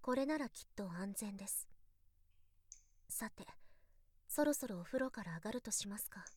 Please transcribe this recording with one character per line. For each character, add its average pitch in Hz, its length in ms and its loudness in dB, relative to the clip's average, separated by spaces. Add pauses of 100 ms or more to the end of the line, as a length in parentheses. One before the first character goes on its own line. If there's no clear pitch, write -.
こ 254 120 4
れ 269 120 6
な 311 120 4
ら 277 120 0
き - 160 -10
っ - 100 -20
と 196 160 -2
安 190 240 -2
全 202 200 -4
で 196 120 -8
す。 - 200 -2 (1400)
さ 220 200 -4
て、 - 180 -12 (800)
そ 294 180 6
ろ 294 80 8
そ 269 140 2
ろ 180 120 -2
お 175 40 -6
風 262 160 2
呂 262 120 2
か 214 120 -6
ら 170 120 -4
上 165 60 -4
が 214 100 -2
る 240 100 0
と 226 100 -4
し - 160 2
ま 202 100 -6
す - 120 -4
か。 196 140 -10 (140)